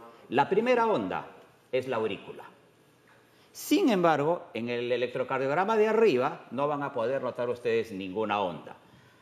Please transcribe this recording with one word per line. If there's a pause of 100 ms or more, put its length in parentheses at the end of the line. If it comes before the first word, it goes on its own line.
(300)
La
primera
onda (460)
es
la
aurícula. (1080)
Sin
embargo,
en
el
electrocardiograma
de
arriba
no
van
a
poder
notar
ustedes
ninguna
onda. (460)